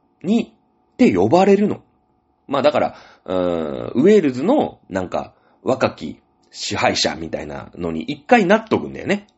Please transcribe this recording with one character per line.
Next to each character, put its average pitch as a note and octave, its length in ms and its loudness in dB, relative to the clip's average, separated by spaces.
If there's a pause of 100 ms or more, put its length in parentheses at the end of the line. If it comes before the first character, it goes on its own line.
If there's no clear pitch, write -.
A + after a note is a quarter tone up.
(220)
に、 G#3+ 320 -2 (400)
っ - 40 -20
て G#3+ 180 4
呼 F#2 140 2
ば F3 160 6
れ G3+ 100 6
る G3+ 140 0
の。 - 120 -8 (680)
ま C#3 120 -4
あ、 - 20 -2
だ C#3+ 120 2
か B2+ 60 2
ら、 D#2+ 160 -2 (280)
う F2+ 100 -8
ー F#2 40 -2
ん、 D#2+ 560 -4
ウ C3 120 0
ェ G#3 120 6
ー G3 40 4
ル D3 120 0
ズ B2 100 -6
の、 F#3+ 360 -2 (100)
な F#2+ 120 -4
ん F2 80 -8
か、 C#2+ 240 -8 (300)
若 A#2 280 0
き - 280 -14 (320)
支 - 240 -10
配 G2 220 0
者 D#2+ 180 -2
み D#2+ 140 -12
た C#2+ 120 -8
い D2+ 60 -12
な - 280 -14
の E2+ 180 -6
に D#2+ 100 -6
一 - 200 -12
回 A#3 220 4
な G3 120 4
っ A3 100 -4
と G2+ 120 0
く D2 80 -10
ん C2+ 60 -12
だ C2+ 80 -14
よ E2+ 60 -10
ね。 G3+ 200 -4 (100)